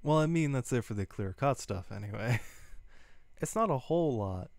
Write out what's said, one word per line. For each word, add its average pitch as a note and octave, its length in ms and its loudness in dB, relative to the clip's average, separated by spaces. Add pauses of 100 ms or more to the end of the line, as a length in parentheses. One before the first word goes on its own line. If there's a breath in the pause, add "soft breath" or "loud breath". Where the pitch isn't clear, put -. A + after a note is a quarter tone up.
Well, D3+ 140 6
I D#3 80 6
mean, D#3+ 260 4
that's C3 200 0
it A#2+ 120 2
for A2+ 100 -6
the G2+ 120 0
clear-cut A2+ 520 0
stuff F2+ 320 -6
anyway. G#2 540 -2
<laughs> - 60 -12 (920 loud breath)
It's D#3+ 140 -4
not A3 140 2
a C#3 80 2
whole D#3+ 400 2
lot F#2+ 400 -2